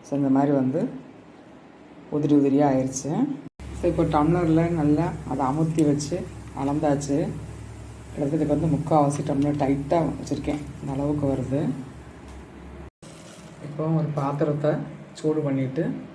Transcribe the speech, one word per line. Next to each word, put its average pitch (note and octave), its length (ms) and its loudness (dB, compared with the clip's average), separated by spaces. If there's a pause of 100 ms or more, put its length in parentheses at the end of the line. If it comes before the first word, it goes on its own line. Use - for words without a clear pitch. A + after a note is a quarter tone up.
So, - 140 -18
இந்த C#3 140 2
மாதிரி C#3 240 6
வந்து C3 260 2 (1300)
உதிரி D3 240 2
உதிரியாக C#3+ 360 6
ஆயிடுச்சு. C3 400 0 (640)
So, - 140 -8
இப்போ E3 220 2
டம்ளரில் E3 680 4
நல்லா D3+ 280 4 (220)
அதை C#3+ 160 -2
அமுத்தி D#3 400 2
வச்சு D3 320 0 (400)
அளந்தாச்சு. C#3+ 600 0 (920)
கிட்டத்தட்ட D3 440 0
வந்து D3+ 200 2
முக்கால்வாசி C#3+ 500 4
டம்ளர் C#3+ 400 0
டைட்டாக C#3 480 2
வச்சுருக்கேன், - 520 -4 (140)
இந்த C#3+ 160 -8
அளவுக்கு C#3+ 340 0
வருது. C3 340 0 (2000)
இப்போ D3 220 -6 (120)
ஒரு C#3+ 180 2
பாத்திரத்தை D3 580 0 (440)
சூடு D3+ 260 0
பண்ணிட்டு C3+ 420 0 (300)